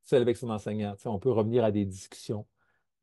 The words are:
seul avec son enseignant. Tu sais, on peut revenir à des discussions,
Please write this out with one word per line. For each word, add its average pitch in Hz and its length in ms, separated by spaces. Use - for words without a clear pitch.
seul 135 180
avec 117 160
son 117 140
enseignant. 104 440
Tu 98 60
sais, 123 80
on 104 80
peut 127 140
revenir 113 320
à 107 80
des 101 140
discussions, 98 600